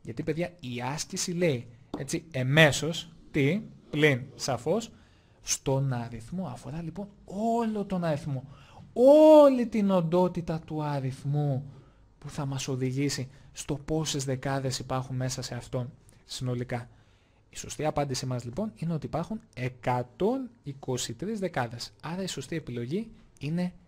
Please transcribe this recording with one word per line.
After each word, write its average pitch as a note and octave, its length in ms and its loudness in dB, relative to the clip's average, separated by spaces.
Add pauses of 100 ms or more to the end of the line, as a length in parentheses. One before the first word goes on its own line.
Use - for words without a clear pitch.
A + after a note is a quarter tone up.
Γιατί, - 220 -10
παιδιά, E3 360 -2
η A#2+ 220 -8 (120)
άσκηση F3 380 -6
λέει, E3 360 0 (300)
έτσι, D3 340 -6
εμέσως, C#3+ 840 4 (200)
τι, D#3 260 2 (280)
πλην, D3 320 4 (140)
σαφώς, D#3+ 560 -2 (500)
στον C3+ 520 0
αριθμό. A#2 600 -8
Αφορά, D3 300 -10
λοιπόν, F#3+ 240 -10 (180)
όλο A3 600 -2
τον F3+ 180 -2
αριθμό. C#3+ 400 -2 (1000)
Όλη B3+ 240 6
την G3+ 240 2
οντότητα F3 720 2
του D#3 180 -6
αριθμού C#3+ 800 -2 (560)
που D3 100 -14
θα D3 160 -6
μας C3+ 220 -6
οδηγήσει C3 600 -2 (240)
στο - 240 -6 (100)
πόσες D#3 400 -2
δεκάδες C3+ 540 -2
υπάρχουν C3 360 -6
μέσα B2+ 260 -4
σε B2 140 -8
αυτόν B2 360 -6 (340)
συνολικά. B2 640 -6 (600)
Η - 80 -18
σωστή - 280 -8
απάντησή C#3+ 400 -2
μας, B2 180 -4
λοιπόν, F#3 320 -6
είναι E3 180 -4
ότι C3+ 120 -4
υπάρχουν F3+ 340 -6 (140)
εκατόν C3 960 -2 (140)
είκοσι B2+ 500 -6
τρεις G#3 260 -6
δεκάδες. B2+ 640 -4
Άρα F3 220 -6
η F3+ 40 -4
σωστή - 280 -8
επιλογή C#3+ 560 -6 (280)
είναι F3 340 -2 (140)